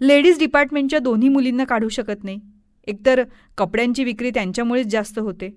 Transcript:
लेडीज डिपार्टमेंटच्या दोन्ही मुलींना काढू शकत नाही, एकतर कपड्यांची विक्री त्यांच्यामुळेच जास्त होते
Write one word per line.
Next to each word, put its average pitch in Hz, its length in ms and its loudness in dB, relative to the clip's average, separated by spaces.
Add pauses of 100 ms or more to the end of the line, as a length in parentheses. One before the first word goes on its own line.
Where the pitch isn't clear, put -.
लेडीज 285 380 6
डिपार्टमेंटच्या 285 600 0
दोन्ही 247 300 2
मुलींना 262 340 0
काढू 226 260 -2
शकत 208 340 -8
नाही, 196 160 -10 (480)
एकतर 240 360 0 (340)
कपड्यांची 233 460 -2
विक्री 240 260 -4
त्यांच्यामुळेच 233 580 -2
जास्त 214 320 -4
होते 190 360 -8